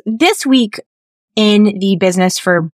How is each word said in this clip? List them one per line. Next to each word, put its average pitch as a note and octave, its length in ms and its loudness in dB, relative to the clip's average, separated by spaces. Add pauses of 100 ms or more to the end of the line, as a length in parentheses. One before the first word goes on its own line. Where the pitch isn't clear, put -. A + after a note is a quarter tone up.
This D4 400 -2
week B3+ 320 0 (600)
in G#3 420 2
the G3 160 0
Business F#3 420 0
for E3+ 380 -2